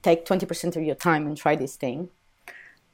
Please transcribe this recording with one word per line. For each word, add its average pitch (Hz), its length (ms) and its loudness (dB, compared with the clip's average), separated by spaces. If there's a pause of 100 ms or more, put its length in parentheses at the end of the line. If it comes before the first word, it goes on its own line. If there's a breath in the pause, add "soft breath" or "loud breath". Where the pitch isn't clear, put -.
take 170 220 4
twenty 185 200 2
percent 170 300 -4
of 160 80 -2
your 151 120 0
time 151 320 2
and 147 80 -4
try 151 200 2
this 135 200 -4
thing," 143 340 -6 (840 loud breath)